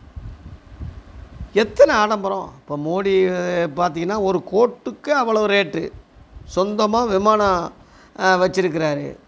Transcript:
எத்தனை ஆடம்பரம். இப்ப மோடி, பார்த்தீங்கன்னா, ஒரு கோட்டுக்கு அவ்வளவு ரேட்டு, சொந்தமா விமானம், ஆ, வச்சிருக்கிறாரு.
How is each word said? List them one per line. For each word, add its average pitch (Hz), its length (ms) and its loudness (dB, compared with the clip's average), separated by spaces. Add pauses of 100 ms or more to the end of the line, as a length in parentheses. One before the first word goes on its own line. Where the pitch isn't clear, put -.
(1500)
எத்தனை 226 400 4
ஆடம்பரம். 196 640 0
இப்ப - 200 -10
மோடி, 165 300 -2 (720)
பார்த்தீங்கன்னா, 175 440 -2
ஒரு 190 220 0 (100)
கோட்டுக்கு 226 560 -2
அவ்வளவு 226 400 2
ரேட்டு, 175 420 0 (680)
சொந்தமா 214 520 0
விமானம், 196 640 2 (460)
ஆ, 185 240 4
வச்சிருக்கிறாரு. 160 760 -2 (120)